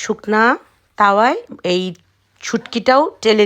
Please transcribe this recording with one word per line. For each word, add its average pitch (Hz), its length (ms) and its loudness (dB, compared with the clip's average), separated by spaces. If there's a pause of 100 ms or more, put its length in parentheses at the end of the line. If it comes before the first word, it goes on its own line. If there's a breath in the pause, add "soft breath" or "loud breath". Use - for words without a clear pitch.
শুকনা 214 380 -2 (580)
তাওয়ায় 208 380 2 (360)
এই 180 80 -2 (640)
শুটকিটাও 233 540 0 (220)
টেলে 214 220 4